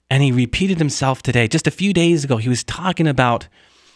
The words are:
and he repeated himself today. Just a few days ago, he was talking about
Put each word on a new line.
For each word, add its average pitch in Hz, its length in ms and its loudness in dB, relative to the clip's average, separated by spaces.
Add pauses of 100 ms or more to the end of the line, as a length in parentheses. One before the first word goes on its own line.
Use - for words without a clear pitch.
(100)
and 135 120 2
he 135 100 2
repeated 160 460 0
himself 135 440 -2
today. 120 260 2
Just 156 180 -2
a 156 60 0
few 196 200 -2
days 170 320 2
ago, 131 120 0
he 110 120 -2
was 123 160 -2
talking 175 420 -4
about 123 420 0 (480)